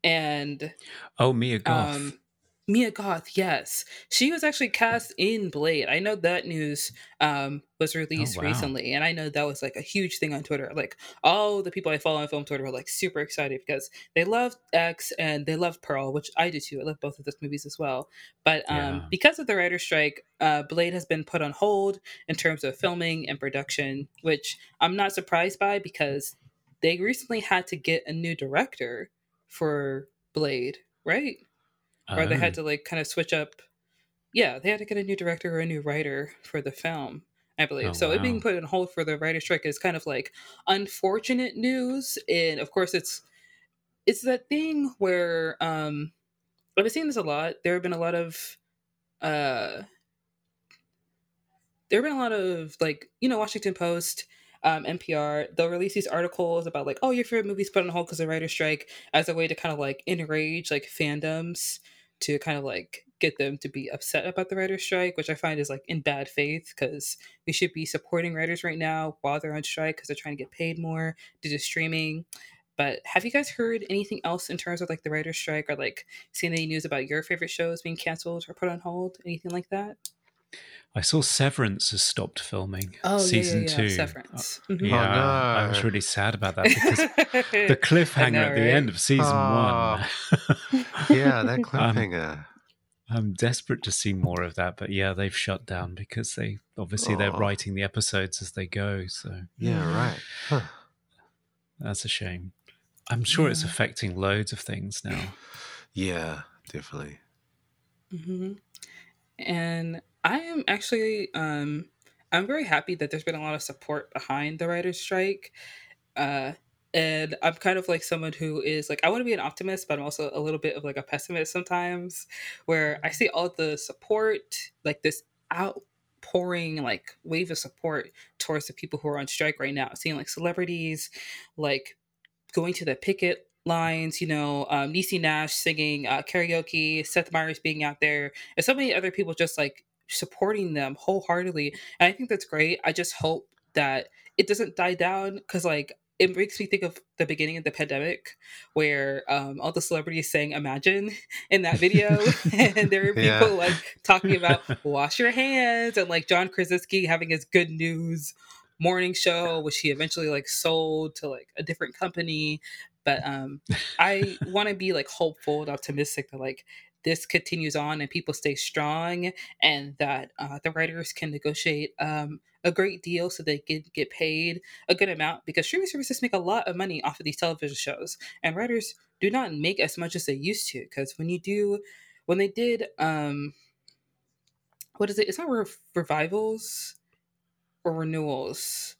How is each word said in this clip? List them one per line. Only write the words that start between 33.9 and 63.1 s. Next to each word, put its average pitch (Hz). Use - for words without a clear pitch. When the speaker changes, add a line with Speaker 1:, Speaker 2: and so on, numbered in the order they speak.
Speaker 1:
Yeah, 135
they 175
had 214
to 214
get 208
a 202
new 196
director 170
or 160
a 165
new 156
writer 143
for -
the 139
film, 151
I 156
believe. 120
Speaker 2:
Oh, 85
Speaker 1:
So 160
it 196
being 240
Speaker 2:
wow. -
Speaker 1:
put 208
on 170
hold 180
for 165
the 151
writer's 160
strike 160
is 147
kind 170
of, 156
like, 135
unfortunate 202
news. 254
And 165
of 147
course, 185
it's, -
it's -
that 254
thing 294
where, 170
um, 156
I've 202
been 226
seeing 320
this 262
a 196
lot. 156
There 175
have 180
been 180
a 165
lot 170
of, 170
uh, 143
there 208
have 254
been 294
a -
lot 233
of, 180
like, 151
you 262
know, 233
Washington 208
Post, 170
um, 160
N 175
P -
R, 147
they'll 165
release 180
these 196
articles 170
about, 143
like, 139
"Oh, 262
your 247
favorite 226
movie's 196
put 190
on 180
hold 175
'cause 160
of 160
writer's 160
strike," 156
as 156
a 165
way 165
to 160
kinda, 160
like, 139
enrage, 160
like, 143
fandoms 160
to 143
kind 147
of, 139
like, 98